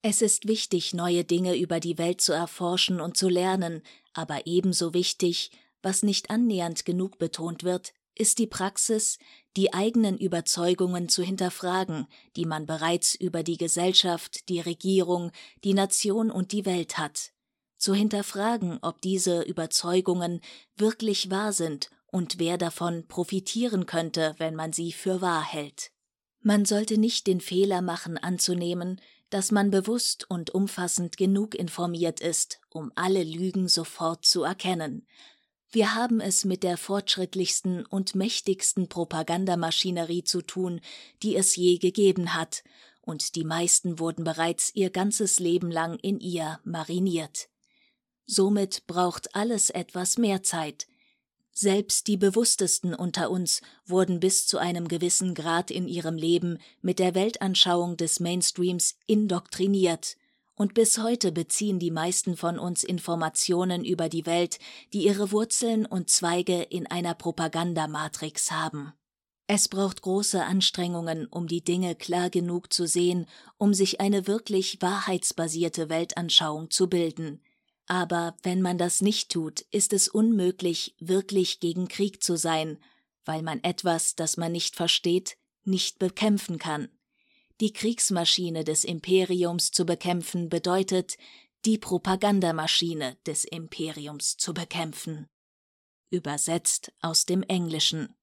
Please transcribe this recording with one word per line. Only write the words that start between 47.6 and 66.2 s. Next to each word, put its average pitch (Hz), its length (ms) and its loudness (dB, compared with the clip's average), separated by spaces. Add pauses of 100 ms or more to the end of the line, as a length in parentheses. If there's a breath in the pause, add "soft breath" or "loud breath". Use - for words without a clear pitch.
Somit 196 580 2
braucht 180 480 -2
alles 208 340 0
etwas - 480 -4
mehr 196 260 2
Zeit. 156 420 -4 (680)
Selbst 202 540 2
die 208 100 2
Bewusstesten 190 760 2
unter 170 380 -2
uns 180 300 0 (240 loud breath)
wurden 180 340 2
bis 190 280 2
zu - 100 0
einem 170 320 -2
gewissen 175 440 0
Grad 165 380 0
in 185 160 -2
ihrem 165 300 -4
Leben 170 400 2 (240 loud breath)
mit 180 180 0
der 180 160 4
Weltanschauung 185 800 2
des 165 240 0
Mainstreams 175 840 0
indoktriniert, 190 1120 2 (380)
und 202 180 0
bis 226 240 4
heute 226 340 0
beziehen 180 480 -2
die 170 100 0
meisten 170 460 -2
von 170 240 -2
uns 175 240 -2
Informationen 175 1040 0
über 170 240 -2
die 160 160 -4
Welt, 170 340 0 (320 loud breath)
die 196 140 0
ihre 202 260 4
Wurzeln 220 540 0
und 185 240 -4
Zweige 175 540 2